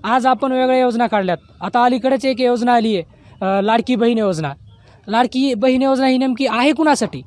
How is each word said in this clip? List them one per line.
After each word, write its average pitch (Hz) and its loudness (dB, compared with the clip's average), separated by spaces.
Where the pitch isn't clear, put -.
आज 233 0
आपण 262 0
वेगळ्या 254 2
योजना 240 0
काढल्यात. 185 0
आता 214 0
अलीकडेच 254 0
एक 254 -2
योजना 240 2
आली 220 2
आहे, 160 -4
अ, 196 0
लाडकी 226 0
बहीण 233 0
योजना. 156 -2
लाडकी 254 0
बहीण 254 2
योजना 269 2
ही 254 2
नेमकी 262 -2
आहे 240 2
कुणासाठी? 285 0